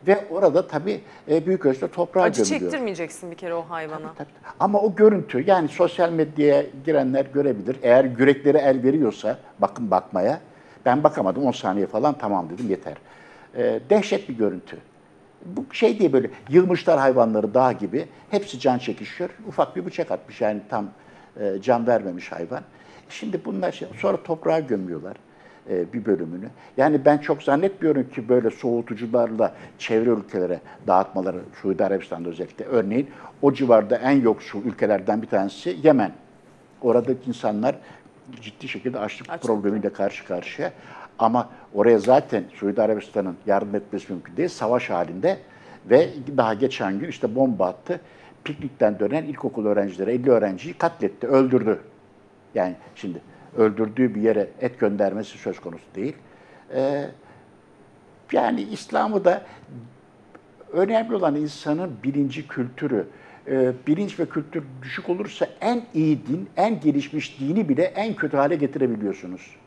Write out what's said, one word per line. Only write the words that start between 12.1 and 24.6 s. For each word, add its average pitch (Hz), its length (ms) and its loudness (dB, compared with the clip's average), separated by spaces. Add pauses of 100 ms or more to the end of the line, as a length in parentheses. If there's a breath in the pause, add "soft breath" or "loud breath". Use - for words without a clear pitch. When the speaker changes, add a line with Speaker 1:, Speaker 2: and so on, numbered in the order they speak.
Speaker 1:
"Tamam." 95 320 -4
dedim, 104 180 -6
yeter. 87 260 -4 (600 loud breath)
E, 113 240 0 (100)
dehşet 202 380 2
bir 131 60 -8
görüntü. 92 440 -4 (680)
Bu 190 300 -10
şey 226 240 2
diye 165 140 4
böyle 123 180 2 (180 loud breath)
yığmışlar 170 500 4
hayvanları 113 560 2
dağ 127 180 4
gibi. 107 340 -4 (240 loud breath)
Hepsi 196 300 -4
can 127 180 2
çekişiyor. - 520 -8 (180)
Ufak - 280 -2
bir 180 100 -6
bıçak - 240 -6
atmış - 300 -8
yani 104 280 0
tam, 107 180 -4 (540 loud breath)
e, 98 220 -4
can 117 240 2
vermemiş 95 460 -2
hayvan. 85 300 -10 (460 loud breath)
Şimdi - 360 -8
bunlar 185 280 -4
şey, - 160 -12 (100)
sonra 196 240 -2
toprağa 160 380 -2